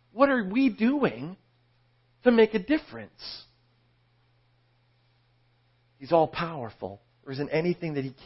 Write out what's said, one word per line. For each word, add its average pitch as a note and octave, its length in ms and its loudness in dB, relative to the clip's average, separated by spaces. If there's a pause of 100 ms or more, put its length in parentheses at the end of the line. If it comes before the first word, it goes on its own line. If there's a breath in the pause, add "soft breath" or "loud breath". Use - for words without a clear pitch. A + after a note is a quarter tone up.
(140)
What C4+ 160 4
are B3+ 140 0
we A#3+ 260 2
doing F#3+ 680 -2 (840)
to B3 80 6
make A3+ 220 6
a G#3+ 60 0
difference? - 840 -8 (2500)
He's C3+ 140 -14
all-powerful. D3+ 880 0 (220)
There C3+ 100 -14
isn't C#3 160 -6
anything E3 460 -2
that C#3 80 -2
he C3 100 -8 (120)